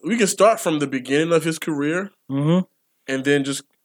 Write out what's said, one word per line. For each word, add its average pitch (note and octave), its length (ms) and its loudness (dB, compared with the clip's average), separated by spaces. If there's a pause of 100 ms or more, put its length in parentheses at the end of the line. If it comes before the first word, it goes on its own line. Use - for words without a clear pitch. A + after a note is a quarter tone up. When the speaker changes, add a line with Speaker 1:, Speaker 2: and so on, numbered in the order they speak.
Speaker 1:
we G3+ 140 -2
can A#3 100 2
start G#3 320 4
from D#3+ 200 -2
the C#3+ 80 -2
beginning C3+ 460 -2
of D#3+ 100 4
his D#3+ 160 -4
career D#3+ 500 -4 (220)
Speaker 2:
Mm-hmm. D#3 340 2 (420)
Speaker 1:
and C3+ 160 -4
then C#3+ 200 2
just, C3+ 180 -6 (240)